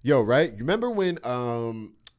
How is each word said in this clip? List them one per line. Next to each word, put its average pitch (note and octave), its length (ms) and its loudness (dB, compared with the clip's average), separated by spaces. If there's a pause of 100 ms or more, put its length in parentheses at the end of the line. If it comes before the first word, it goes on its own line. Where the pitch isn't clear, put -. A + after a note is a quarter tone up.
Yo, C3+ 200 4
right? B2+ 300 4
You G2+ 80 -16
remember G#3+ 300 0
when, F#3+ 340 -2
um, A#2 720 -4 (260)